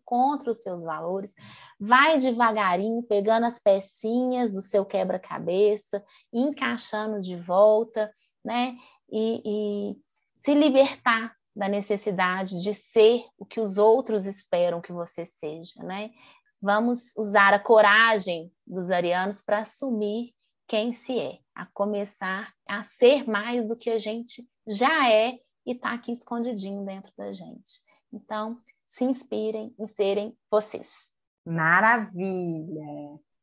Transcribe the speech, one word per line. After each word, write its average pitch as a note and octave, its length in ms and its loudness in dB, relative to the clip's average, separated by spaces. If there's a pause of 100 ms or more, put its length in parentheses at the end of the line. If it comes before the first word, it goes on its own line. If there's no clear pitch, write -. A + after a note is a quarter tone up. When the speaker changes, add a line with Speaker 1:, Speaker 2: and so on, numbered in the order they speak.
Speaker 1:
contra C4 440 0
os A3 140 -6
seus F3 200 -10
valores. E3 520 -8 (420)
Vai C4 400 4
devagarinho, A3+ 840 0
pegando A3 420 2
as A#3 140 -4
pecinhas A#3 920 0
do F#3+ 80 -6
seu G3 240 0
quebra-cabeça, F#3+ 1160 -2 (280)
encaixando A#3 880 -4
de F#3 160 -8
volta, G#3+ 720 2 (340)
né? B3 340 -4 (340)
E, A3 340 -2
e G#3 520 -6 (360)
se - 200 -2
libertar C4 840 2 (180)
da G3+ 140 -4
necessidade F#3+ 920 -2
de G3+ 120 -4
ser A3+ 520 4 (120)
o G3 80 -16
que - 140 -10
os G3 180 -4
outros A3 480 4
esperam F3 540 -2
que F3 140 -14
você E3+ 320 -10
seja, E3 580 -14
né? G3+ 280 -10 (500)
Vamos A3+ 560 0
usar G3+ 360 4
a G3+ 60 6
coragem G#3 920 4 (140)
dos F3+ 240 -8
arianos F3+ 520 0
pra G#3 180 -2
assumir A3 760 -6 (340)
quem A3+ 240 -2
se A#3+ 260 -6
é, C#3 220 -8 (160)
a F#3+ 100 -12
começar G3+ 880 -6 (160)
a G3+ 160 -8
ser B3 440 4
mais A3+ 380 -2
do A3+ 100 -6
que A#3 140 -8
a A3+ 80 -2
gente A3+ 500 -10 (200)
já B3+ 420 2
é A3+ 300 4 (260)
e B3 80 -4
tá B3 200 -6
aqui A#3+ 180 -8
escondidinho A3 760 -8
dentro F#3+ 320 -14
da G3+ 140 -10
gente. - 500 -18 (300)
Então, A3 480 -10 (260)
se - 200 -6
inspirem A3 760 -6
em G#3+ 80 -10
serem G3+ 500 -4 (140)
vocês. - 640 -4 (320)
Speaker 2:
Maravilha! E3+ 1700 -2 (260)